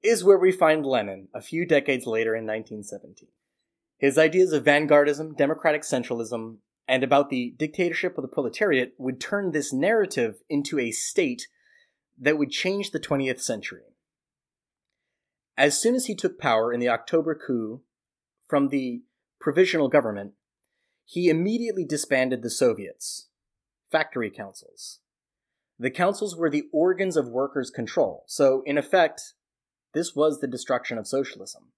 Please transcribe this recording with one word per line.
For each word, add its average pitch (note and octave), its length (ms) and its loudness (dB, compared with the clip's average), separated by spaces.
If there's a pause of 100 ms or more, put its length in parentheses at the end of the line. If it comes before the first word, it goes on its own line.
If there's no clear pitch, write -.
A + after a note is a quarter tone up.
is G3+ 220 2
where G3 140 10
we F#3 120 6
find D#3 360 4
Lenin G2+ 480 -2
a - 80 -12
few E3 240 -4
decades C#3 400 2
later A2+ 280 0
in A2+ 120 -6
nineteen G#2+ 360 -8
seventeen. - 460 -18 (720)
His C#3 180 2
ideas D#3+ 380 4
of D3 100 0
vanguardism, D3 720 4
democratic D3+ 460 0
centralism, A#2 760 -4 (300)
and B2+ 140 2
about C#3 260 2
the B2 300 -6
dictatorship E3+ 580 -2
of D3+ 60 -6
the C3+ 60 -10
proletariat C3+ 680 0
would B2+ 240 -6
turn G3+ 300 -4
this D3 240 -4
narrative D3+ 600 0 (120)
into C#3+ 300 -2
a A#2 120 -2
state - 580 -4 (720)
that D3 200 0
would C#3+ 120 -2
change G3 420 -4
the D#3+ 60 -6
twentieth C3+ 440 -4
century. - 520 -10 (1600)
As C#3+ 220 4
soon A#3+ 160 2
as B3+ 120 -2
he G#3+ 80 -4
took - 240 -4
power A#2 340 2
in A#2+ 80 -2
the A#2+ 80 2
October D#3 460 0
coup A#2+ 480 -6 (680)
from C#3 200 2
the B2+ 340 -4 (360)
provisional D#3+ 500 2
government, G#2+ 440 0 (720)
he F3+ 240 0
immediately F#3+ 560 0
disbanded C3 580 0
the A#2 80 -4
Soviets, - 800 -2 (640)
factory B2+ 400 -2
councils. - 680 -16 (800)
The B2+ 120 -2
councils F#3 460 -2
were E3 140 0
the D3 220 -2
organs F#3 440 2
of B2+ 120 0
workers' C3 420 -4
control, A#2 560 -4
so C3 380 2
in D3 140 0
effect, - 560 0 (580)
this E3 220 -4
was D3 260 2
the C#3 60 -4
destruction A#2+ 520 -4
of G2+ 80 -10
socialism. - 720 -8